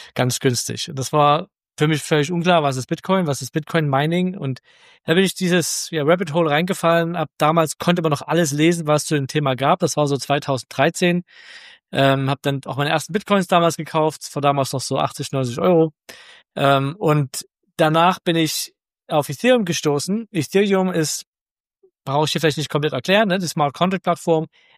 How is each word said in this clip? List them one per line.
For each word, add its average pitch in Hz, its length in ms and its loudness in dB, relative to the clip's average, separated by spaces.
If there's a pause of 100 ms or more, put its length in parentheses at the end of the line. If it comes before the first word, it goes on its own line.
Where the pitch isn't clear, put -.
(160)
Ganz 127 260 0
günstig. 123 520 -2
Das 131 200 -6
war 147 340 4 (320)
für 151 80 2
mich 156 140 0
völlig 147 280 0
unklar, 175 320 2
was 139 140 0
ist 131 120 -6
Bitcoin, 185 380 -2
was 143 160 -2
ist 123 100 -12
Bitcoin-Mining? 160 840 0
Und 135 220 -6 (460)
da 160 80 0
bin 185 100 4
ich 180 100 0
dieses, 175 580 -2
ja, 156 120 -2
Rabbit 165 300 0
Hole 165 180 0
reingefallen. 170 640 0
Ab 156 220 -4
damals 156 400 2
konnte 175 240 0
man 160 100 0
noch 139 100 -2
alles 160 300 0
lesen, 160 340 2
was 151 200 2
zu 156 100 -2
dem 139 120 -2
Thema 143 280 -2
gab. 135 240 0
Das - 160 -2
war 147 120 2
so 139 100 -2
zweitausenddreizehn. 147 1080 -2 (680)
Ähm, 135 380 2
hab 135 120 -4
dann 139 240 -2
auch 123 120 -6
meine 143 120 -2
ersten 160 240 -2
Bitcoins 202 340 -2
damals 170 300 2
gekauft. 156 460 -2
Das - 120 -16
war 147 60 -4
damals 139 320 0
noch 123 80 -4
so 135 160 -4
achtzig, - 340 -4
neunzig 127 280 -4
Euro. 160 340 4 (600)
Ähm, 139 420 2
und 151 480 0 (320)
danach 165 420 4
bin 170 160 -2
ich - 380 -2 (340)
auf 151 220 0
Ethereum 233 340 2
gestoßen. 175 680 -2
Ethereum 190 600 0
ist, 165 320 -4 (800)
brauche 143 220 0
ich 151 60 -4
hier 156 100 -2
vielleicht 151 160 0
nicht 147 140 -8
komplett 147 200 -2
erklären, 190 380 0
ne? 180 80 0
Die 180 100 -4
Smart 143 260 -2
Contract 185 300 -2
Plattform, 160 440 0 (300)